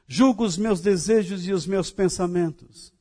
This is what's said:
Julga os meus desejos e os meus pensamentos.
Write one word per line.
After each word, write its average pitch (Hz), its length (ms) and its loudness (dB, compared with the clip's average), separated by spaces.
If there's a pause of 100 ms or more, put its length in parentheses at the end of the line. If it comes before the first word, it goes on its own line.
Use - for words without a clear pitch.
Julga 214 340 2
os 185 160 -2
meus 208 220 0
desejos 190 640 0
e 196 60 -4
os 175 120 0
meus 185 280 -2
pensamentos. 175 1080 -4